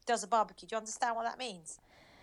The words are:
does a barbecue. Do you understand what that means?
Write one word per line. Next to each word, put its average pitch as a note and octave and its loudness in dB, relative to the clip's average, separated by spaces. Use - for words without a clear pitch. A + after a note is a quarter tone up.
does A3+ 4
a F#3 -8
barbecue. G3 2
Do - -6
you - 0
understand A3+ 0
what A3+ -4
that A#3 -4
means? G3 -8